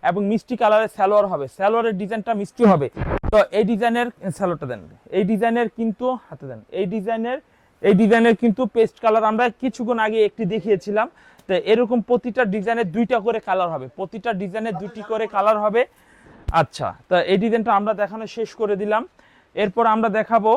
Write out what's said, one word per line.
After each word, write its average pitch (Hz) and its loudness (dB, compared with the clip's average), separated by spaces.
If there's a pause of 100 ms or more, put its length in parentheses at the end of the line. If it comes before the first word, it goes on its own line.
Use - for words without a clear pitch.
(100)
এবং 180 -4 (100)
মিষ্টি 233 -4
কালারের 214 2
সালোয়ার 208 2
হবে, 143 -4 (120)
সালোয়ারের 226 0
ডিজাইনটা 214 -6
মিষ্টি 233 -2
হবে। 143 2 (460)
তো 214 6 (200)
এই 226 2
ডিজাইনের 233 0 (300)
সালোয়ারটা 175 -4
দেন, 110 -8 (380)
এই 208 2
ডিজাইনের 226 0 (100)
কিন্তু 226 -4 (200)
হাতে 147 -18
দেন, 113 -14 (180)
এই 196 -2
ডিজাইনের, 226 -4 (500)
এই 202 6
ডিজাইনের 226 6
কিন্তু 233 2 (120)
পেস্ট 226 2
কালার 220 4
আমরা 220 0 (180)
কিছুক্ষণ 240 -2
আগে 220 0 (100)
একটি 226 -6 (100)
দেখিয়েছিলাম। 208 0 (400)
তো 196 -2 (200)
এরকম 233 2 (100)
প্রতিটা 247 0 (120)
ডিজাইনের 220 -2
দুইটা 233 0
করে 220 0 (100)
কালার 185 0
হবে, 131 -8 (120)
প্রতিটা 196 -8 (120)
ডিজাইনের 214 -6
দুটি 208 -12
করে 220 -2 (100)
কালার 208 2
হবে। 214 2 (760)
আচ্ছা, 139 -2 (200)
তো 185 2 (180)
এই 196 4
ডিজাইনটা 226 0
আমরা 208 0 (100)
দেখানো 214 -6 (120)
শেষ 226 -6 (100)
করে 208 0
দিলাম। 214 0 (600)
এরপর 220 0 (100)
আমরা 220 0 (100)
দেখাবো 220 2